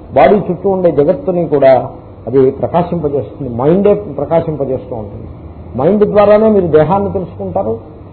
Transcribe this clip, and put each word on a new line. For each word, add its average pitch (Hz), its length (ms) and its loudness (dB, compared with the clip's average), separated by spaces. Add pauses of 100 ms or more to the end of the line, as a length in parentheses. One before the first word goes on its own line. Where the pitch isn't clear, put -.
(140)
బాడీ 165 220 6
చుట్టూ 180 340 -4
ఉండే 185 220 2
జగత్తుని 175 540 0
కూడా 135 260 4 (540)
అది 131 240 4
ప్రకాశింపజేస్తుంది. 143 1040 -4
మైండే 180 400 2
ప్రకాశింపజేస్తూ 143 1000 -4
ఉంటుంది. 104 300 -12 (520)
మైండ్ 196 260 2
ద్వారానే 208 440 4
మీరు 196 180 2
దేహాన్ని 170 460 2
తెలుసుకుంటారు. 190 640 -6 (380)